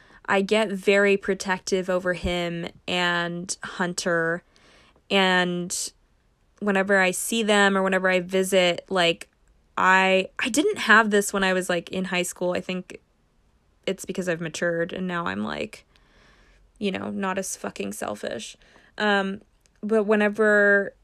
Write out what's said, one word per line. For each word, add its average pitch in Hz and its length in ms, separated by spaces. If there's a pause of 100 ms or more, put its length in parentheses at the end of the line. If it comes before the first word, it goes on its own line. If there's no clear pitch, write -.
(280)
I 196 160
get 208 280
very 196 460
protective 190 760
over 180 240
him 175 540 (180)
and 175 760
Hunter, 175 800 (680)
and 180 680 (840)
whenever 196 380
I 185 120
see 226 320
them 202 340
or 190 60
whenever 190 280
I 185 100
visit, 185 680
like, 170 400 (480)
I, 190 520 (100)
I - 100
didn't 349 300
have 220 320
this 202 220
when 196 120
I 190 80
was, 185 160
like, 175 220
in 190 160
high 180 160
school. 180 300
I 180 80
think 185 400 (840)
it's 190 180
because 180 240
I've 170 120
matured 170 520
and 185 140
now 175 200
I'm, 196 180
like, - 400 (960)
you 202 120
know, 196 200
not 190 280
as - 180
fucking 202 360
selfish. - 640 (420)
Um, 202 420 (420)
but 214 220
whenever 208 1000